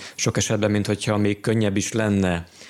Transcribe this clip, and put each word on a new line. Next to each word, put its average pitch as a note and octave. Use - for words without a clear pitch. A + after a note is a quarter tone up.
sok -
esetben, G#2
mint G#2
hogyha G#2+
még G#2
könnyebb G#2+
is F#2+
lenne G2